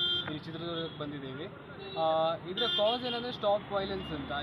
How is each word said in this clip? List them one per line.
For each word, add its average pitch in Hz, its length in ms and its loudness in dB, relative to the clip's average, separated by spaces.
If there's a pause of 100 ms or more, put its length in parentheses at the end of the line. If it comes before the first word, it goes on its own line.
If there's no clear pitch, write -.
(340)
ಈ 151 40 -2
ಚಿತ್ರದುರ್ಗಕ್ಕೆ 165 640 -4
ಬಂದಿದ್ದೇವೆ. 143 460 -6 (560)
ಆ, 160 340 6
ಇದರ 175 260 -4 (160)
ಕಾಸ್ 240 280 4
ಏನಂದ್ರೆ 240 260 -2
ಸ್ಟಾಪ್ 208 420 2
ವೈಲೆನ್ಸ್ 196 380 -2
ಅಂತ. 139 200 -4 (120)